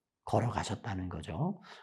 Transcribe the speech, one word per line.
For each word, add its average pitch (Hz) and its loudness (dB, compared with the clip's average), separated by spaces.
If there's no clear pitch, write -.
걸어가셨다는 101 2
거죠. 85 -2